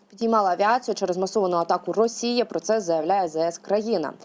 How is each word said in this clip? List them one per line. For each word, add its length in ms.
підіймала 420
авіацію 440
через 220
масовану 400
атаку 360
Росії. 500
Про 160
це 220
заявляє 460
З 80
С 220
країна. 560